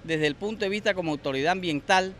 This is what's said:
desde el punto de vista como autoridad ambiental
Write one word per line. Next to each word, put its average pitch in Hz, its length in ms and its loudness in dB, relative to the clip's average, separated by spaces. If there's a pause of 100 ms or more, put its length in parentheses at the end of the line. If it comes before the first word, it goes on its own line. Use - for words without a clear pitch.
desde 160 240 0
el 143 80 0
punto 208 300 -4
de 190 40 0
vista 202 260 0
como 170 160 -2
autoridad 139 400 0
ambiental 185 680 2